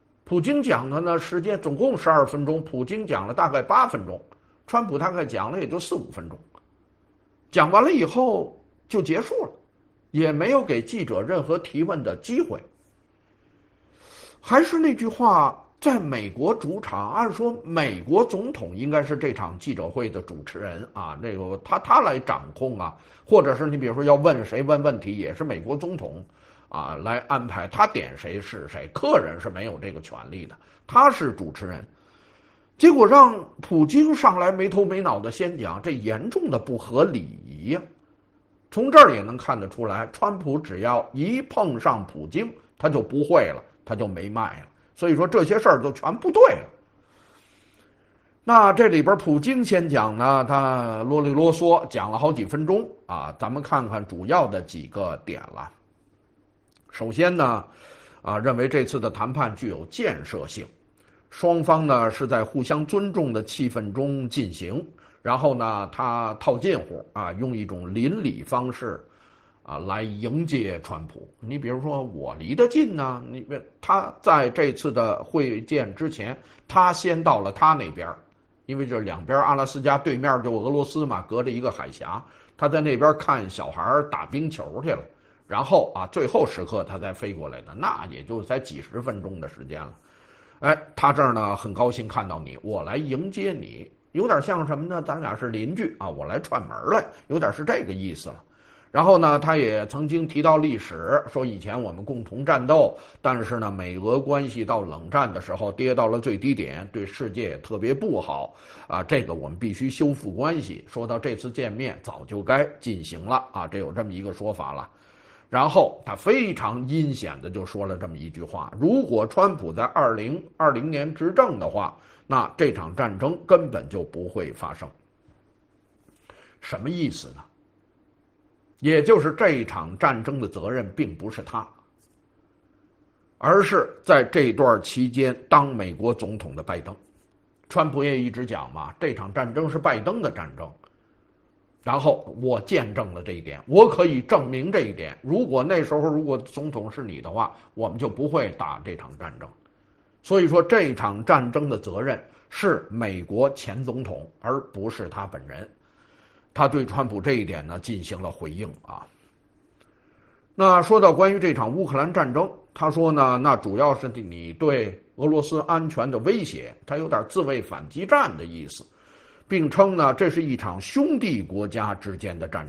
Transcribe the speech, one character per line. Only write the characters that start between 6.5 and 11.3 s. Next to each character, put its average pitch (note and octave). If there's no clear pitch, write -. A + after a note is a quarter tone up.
讲 D#3+
完 G3+
了 D#4
以 C4+
后 A3+
就 G3+
结 D#3+
束 -
了， -
也 D#3
没 D#3
有 C4+
给 A#2+
记 F#3
者 A2
任 D3+